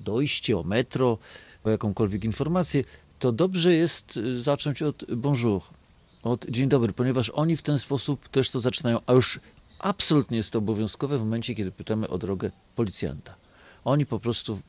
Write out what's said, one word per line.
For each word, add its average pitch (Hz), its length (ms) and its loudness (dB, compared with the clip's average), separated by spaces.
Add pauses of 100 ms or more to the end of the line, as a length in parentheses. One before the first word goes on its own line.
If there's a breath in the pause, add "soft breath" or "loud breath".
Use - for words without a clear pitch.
dojście, 110 540 0
o 82 60 -2
metro, 120 540 0 (460 loud breath)
o 110 60 0
jakąkolwiek 104 560 0
informację, 139 580 0 (360 soft breath)
to 123 120 2
dobrze 175 420 4
jest, 160 440 0
y, 123 240 -2
zacząć 143 400 0
od 147 240 -2 (100)
bonjour, 120 460 2 (600)
od 120 220 -2
dzień 135 240 0
dobry, 117 240 4
ponieważ 123 360 0
oni 160 280 0
w - 40 -8
ten 147 180 0
sposób 139 500 -4
też 131 200 2
to 131 100 -4
zaczynają, 117 460 0
a 127 80 4
już 127 260 4 (400 soft breath)
absolutnie 151 580 2
jest 107 140 -2
to 117 80 0
obowiązkowe 110 580 -2
w 117 40 0
momencie, 113 340 -2
kiedy 95 160 -2
pytamy 110 380 -4
o 90 80 -4
drogę 95 340 -4 (240)
policjanta. 87 600 -4 (500 soft breath)
Oni 143 200 2
po 110 140 -4
prostu 113 500 -4